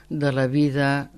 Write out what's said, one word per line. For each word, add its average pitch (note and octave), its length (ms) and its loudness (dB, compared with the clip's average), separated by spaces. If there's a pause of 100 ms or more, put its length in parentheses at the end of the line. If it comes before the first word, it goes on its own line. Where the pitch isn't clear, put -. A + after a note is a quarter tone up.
de C#3+ 240 -2
la C3 140 0
vida C#3 720 0